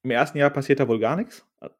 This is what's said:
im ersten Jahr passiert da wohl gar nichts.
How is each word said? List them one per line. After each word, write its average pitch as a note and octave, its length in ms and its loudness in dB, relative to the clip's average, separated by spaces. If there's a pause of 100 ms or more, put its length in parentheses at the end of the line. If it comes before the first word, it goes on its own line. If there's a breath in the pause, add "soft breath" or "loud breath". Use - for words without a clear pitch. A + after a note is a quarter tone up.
im B2+ 60 -6
ersten C#3 300 0
Jahr C#3+ 100 4
passiert C#3 300 0
da C3+ 80 2
wohl A2+ 120 0
gar A2+ 160 0
nichts. - 320 -10 (320)